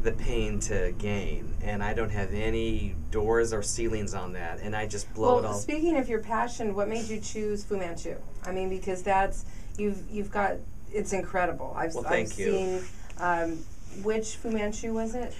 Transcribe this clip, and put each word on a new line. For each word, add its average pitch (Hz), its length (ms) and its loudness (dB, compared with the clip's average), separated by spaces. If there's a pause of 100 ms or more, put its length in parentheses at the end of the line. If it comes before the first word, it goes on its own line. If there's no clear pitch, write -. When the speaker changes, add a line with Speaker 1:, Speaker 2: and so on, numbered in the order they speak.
Speaker 1:
the 110 100 4
pain 107 480 2
to 92 360 2
gain, 92 640 0
and 104 220 0
I 101 100 2
don't 104 180 2
have 101 220 0
any 110 640 2 (160)
doors 113 400 4
or 107 100 0
ceilings 107 520 0
on 90 200 -4
that, 85 280 -4
and 104 120 -2
I 107 140 -2
just 101 260 -4
blow 110 220 6
Speaker 2:
Well, - 80 4
Speaker 1:
it 110 40 0
all. 107 80 -2
Speaker 2:
speaking 311 420 2
of 254 100 0
your 226 120 0
passion, 226 560 -2
what 202 120 0
made 220 220 -2
you 220 100 -4
choose 208 460 -2
Fu 202 120 -2
Manchu? 170 380 -4 (300)
I 185 80 -2
mean, 185 160 0
because 190 340 -2
that's, 196 400 2 (340)
you've, 202 320 0
you've 208 220 -4
got, 196 260 2 (360)
it's 202 180 -2
incredible. 175 640 0
I've, 160 180 -2
Speaker 1:
Well, 120 120 -2
Speaker 2:
I've 131 60 0
Speaker 1:
thank 110 260 0
you. - 140 2
Speaker 2:
seen, 185 300 0 (380)
um, 165 460 0 (360)
which 220 360 0
Fu 240 120 -4
Manchu 214 420 0
was 226 240 -2
it 240 240 -4